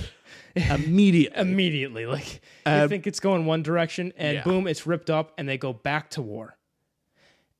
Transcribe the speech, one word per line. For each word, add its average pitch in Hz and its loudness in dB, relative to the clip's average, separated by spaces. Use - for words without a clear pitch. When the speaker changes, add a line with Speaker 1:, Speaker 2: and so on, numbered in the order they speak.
Speaker 1:
<laughs> - -20
Speaker 2:
Immediately. 165 4
Speaker 1:
Immediately. 147 -2
Like, 139 -8
Speaker 2:
Uh, 151 4
Speaker 1:
you 147 4
think 185 -2
it's - -6
going 185 2
one 160 0
direction, 170 -2
and 151 -2
Speaker 2:
yeah. - -4
Speaker 1:
boom, 185 2
it's 156 -4
ripped 165 -2
up, 156 0
and 147 -6
they 135 -2
go 131 -4
back 147 -4
to 147 -8
war. 110 -12